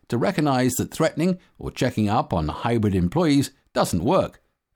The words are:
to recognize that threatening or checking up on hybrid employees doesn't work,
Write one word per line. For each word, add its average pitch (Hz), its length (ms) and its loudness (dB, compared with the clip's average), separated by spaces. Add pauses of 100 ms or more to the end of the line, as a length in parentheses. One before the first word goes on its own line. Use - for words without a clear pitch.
to 120 100 -2
recognize 139 560 0
that - 180 -4
threatening 175 460 0 (200)
or - 120 -10
checking - 400 0
up 131 240 -2
on 78 140 -2
hybrid 107 460 0
employees 139 580 2 (200)
doesn't 90 320 -2
work, 151 380 0 (340)